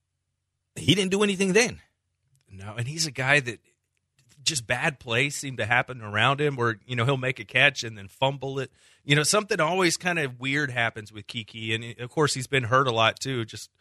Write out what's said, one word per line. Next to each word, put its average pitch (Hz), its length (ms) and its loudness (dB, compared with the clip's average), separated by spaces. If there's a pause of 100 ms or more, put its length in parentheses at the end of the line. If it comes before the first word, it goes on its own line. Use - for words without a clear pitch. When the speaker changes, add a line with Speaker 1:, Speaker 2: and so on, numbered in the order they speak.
(760)
Speaker 1:
he - 200 4
didn't 185 180 0
do 196 100 2
anything 196 300 2
then. 208 280 2 (680)
Speaker 2:
No, 101 260 -14
and 120 120 -6
he's 160 180 -4
a 139 60 -6
guy 131 280 2
that 120 200 -6 (840)
just 127 240 -4
bad 131 320 -2
plays 127 380 -2
seem 131 220 -8
to 107 80 -2
happen 123 360 0
around 110 380 2
him 147 160 0
where, 117 300 0
you 127 100 -8
know, 117 80 2
he'll 135 120 2
make 127 220 -4
a 113 60 -12
catch 131 400 2
and 110 120 -10
then 98 120 -16
fumble 135 500 -4
it. 131 140 -6 (320)
You 143 100 4
know, 151 80 6
something 202 380 2
always 175 360 2
kind 175 220 -2
of 127 220 -4
weird 139 320 -2
happens 113 400 -2
with 104 160 -16
Keke, 110 460 -8
and 117 260 -6
of 123 100 -10
course 151 240 2
he's 127 140 -6
been 131 160 0
hurt 127 240 4
a 117 40 2
lot 113 280 4
too, 127 240 -4
just - 260 -14 (100)